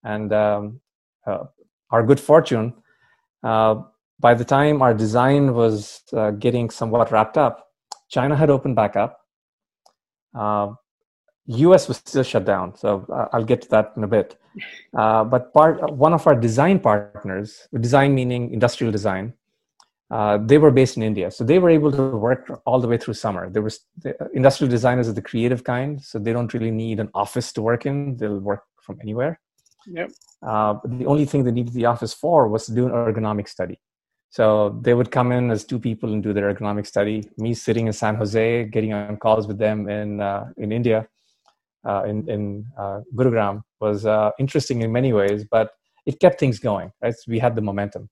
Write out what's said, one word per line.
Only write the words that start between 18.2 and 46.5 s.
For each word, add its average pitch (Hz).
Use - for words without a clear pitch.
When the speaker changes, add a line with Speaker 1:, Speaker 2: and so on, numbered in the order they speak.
Speaker 1:
industrial 117
design, 101
uh, 104
they 143
were 151
based 127
in 113
India, 98
so -
they 156
were 180
able 147
to 135
work 127
all 127
the 120
way 117
through 117
summer. 92
There 104
was, 107
the, 135
uh, -
industrial 131
designers 123
are 107
the -
creative 120
kind, 139
so -
they 110
don't 120
really 113
need 110
an 104
office -
to 113
work 117
in. 139
They'll 104
work 101
from 90
anywhere. 123
Speaker 2:
Yep. 175
Speaker 1:
Uh, 107
the 123
only 143
thing 139
they 123
needed 120
the 120
office 117
for 151
was 110
to 110
do 123
an 117
ergonomic 110
study. 90
So 107
they 120
would 120
come 123
in 123
as 107
two 123
people 113
and 104
do 104
their 101
ergonomic 104
study. 104
Me 117
sitting 113
in 107
San 107
Jose, 113
getting 107
on 104
calls 110
with 104
them 107
in, 104
uh, 101
in 107
India, 113
uh, 101
in, 107
in, 104
uh, 101
Gurugram, 107
was, 104
uh, 107
interesting 135
in 113
many 123
ways, 104
but 113
it 147
kept -
things 123